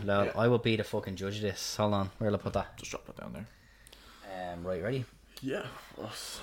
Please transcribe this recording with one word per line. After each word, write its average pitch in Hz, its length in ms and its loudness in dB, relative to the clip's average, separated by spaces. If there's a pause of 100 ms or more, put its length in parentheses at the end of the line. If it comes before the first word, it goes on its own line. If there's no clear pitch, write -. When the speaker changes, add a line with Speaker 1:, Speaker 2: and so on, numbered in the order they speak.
Speaker 1:
No, 101 180 6
Speaker 2:
<laughs> - 0 -
Yeah. 95 140 2
Speaker 1:
I 110 100 6
will 120 140 8
be 113 160 4
the 104 80 2
fucking 101 320 -4
judge 98 200 -2
of 107 60 -4
this. - 340 -2
Hold 104 180 4
on, 98 240 2
where'll 104 180 2
I - 20 2
put - 140 -2
that? - 240 -2
Speaker 2:
Just - 160 -10
drop - 140 -8
that - 100 -16
down - 160 -10
there. 110 140 -10 (1040)
Speaker 1:
Um, 85 120 -8
right, 90 180 -2
ready? 123 220 0 (360)
Speaker 2:
Yeah. 131 260 -4 (300)
Well, 110 160 -8 (300)